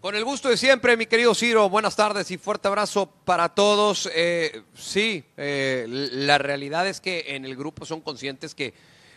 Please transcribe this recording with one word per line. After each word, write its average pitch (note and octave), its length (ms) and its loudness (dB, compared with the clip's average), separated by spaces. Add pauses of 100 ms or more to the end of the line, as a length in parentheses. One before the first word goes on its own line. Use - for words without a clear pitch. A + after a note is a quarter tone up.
Con G3 140 -6
el A3 100 -2
gusto C4+ 240 -4
de A#3 80 4
siempre, A#3+ 400 4
mi A3+ 80 -2
querido A#3 300 4
Ciro. A3 340 4
Buenas G3+ 260 0
tardes G#3 360 0
y F3+ 80 -8
fuerte G3+ 280 -4
abrazo G3 400 0 (160)
para E3+ 260 2
todos. G3+ 640 2
Eh, E3 480 0 (100)
sí, G3+ 500 -2 (140)
eh, C3+ 500 -2
la C#3 520 0
realidad C#3+ 480 -2
es F#3+ 120 -6
que D#3 360 -6
en C3+ 100 -10
el C3 100 -10
grupo C#3 300 -12
son D#3+ 160 -10
conscientes C#3 540 -12
que C3 180 -6 (440)